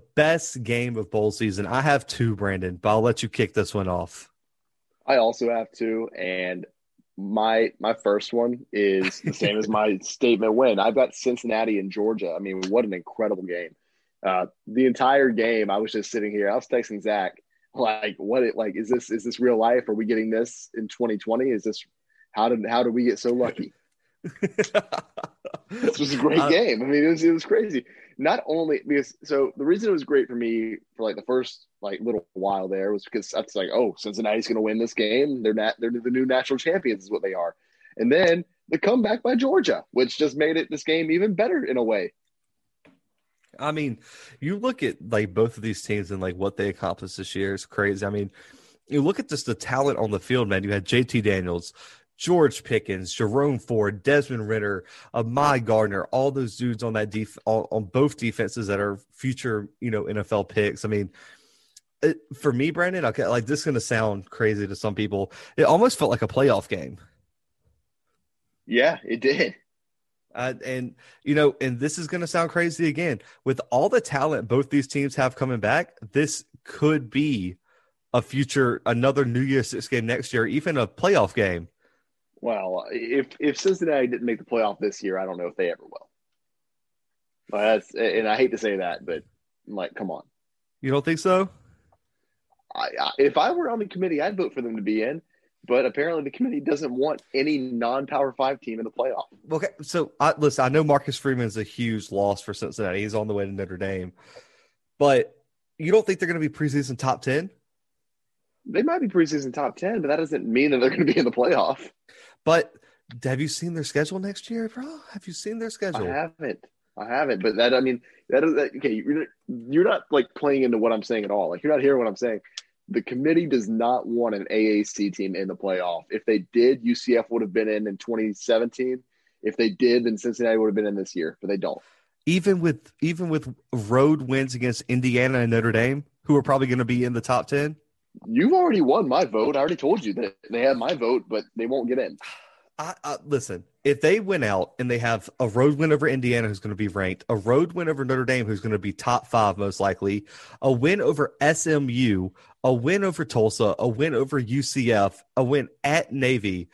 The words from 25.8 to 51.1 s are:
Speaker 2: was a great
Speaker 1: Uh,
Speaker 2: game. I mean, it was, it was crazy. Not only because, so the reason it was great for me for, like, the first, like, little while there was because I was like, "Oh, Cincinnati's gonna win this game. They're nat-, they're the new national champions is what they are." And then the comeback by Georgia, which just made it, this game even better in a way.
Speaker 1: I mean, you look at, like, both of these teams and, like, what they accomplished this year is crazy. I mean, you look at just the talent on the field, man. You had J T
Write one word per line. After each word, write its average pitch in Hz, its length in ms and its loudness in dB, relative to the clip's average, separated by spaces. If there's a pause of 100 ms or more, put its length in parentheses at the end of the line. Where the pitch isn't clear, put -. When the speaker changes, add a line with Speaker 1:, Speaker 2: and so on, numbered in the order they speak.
Speaker 2:
was 143 140 -2
a 131 60 -2
great 151 200 2
Speaker 1:
Uh, 147 120 4
Speaker 2:
game. 160 320 2
I - 20 -4
mean, 147 200 4
it 160 40 6
was, 160 160 2
it 170 60 6
was 165 160 0
crazy. 208 400 0 (320)
Not 160 280 2
only 160 400 -2
because, 143 380 0
so 139 320 0
the 135 80 -4
reason 202 240 2
it 196 40 4
was 151 120 -2
great 139 240 2
for 123 60 -8
me 113 420 -2 (200)
for, 113 60 -8
like, 107 140 -2
the 101 60 -12
first, - 420 -2 (160)
like, 98 200 -8
little 110 340 -4
while 95 340 -2
there 95 240 -2
was 101 120 -4
because - 280 -8
I - 80 -4
was - 140 -8
like, 95 180 -2
"Oh, 110 240 2
Cincinnati's 107 500 -2
gonna 113 140 -2
win 107 180 0
this 117 140 -2
game. 123 500 0
They're 107 120 2
nat-, 110 240 0
they're 117 120 -2
the 120 200 -4
new 127 160 2
national 127 320 0
champions 135 460 -2
is 101 60 -14
what 104 120 -2
they 95 100 -2
are." 85 220 -4 (420)
And 120 160 2
then 170 320 4 (240)
the 156 100 0
comeback 226 440 2
by 247 120 2
Georgia, 262 580 2
which 127 260 2
just 143 180 2
made 160 220 2
it, - 120 -2
this 151 140 -8
game 160 260 2
even 190 240 2
better 254 300 0
in 127 140 0
a 120 40 2
way. 104 300 0 (1500)
Speaker 1:
I 147 140 -4
mean, 147 280 -4 (400)
you 180 180 -4
look 254 240 -2
at, 117 180 -2
like, 107 320 -2
both 113 240 0
of 104 60 -16
these 110 180 -6
teams 101 300 -6
and, 95 100 -6
like, 92 160 -4
what 98 220 -4
they 101 100 0
accomplished 92 480 -6
this - 180 -10
year 98 200 -2
is 95 100 -8
crazy. 101 400 0
I 98 60 -2
mean, 101 200 -4 (580)
you 143 120 0
look 185 200 0
at - 100 -8
just 147 160 -8
the 113 80 -2
talent 135 440 0
on 110 120 -2
the 98 100 0
field, 123 280 0
man. 98 160 0
You 101 80 -2
had 98 120 -2
J 123 180 4
T 123 200 0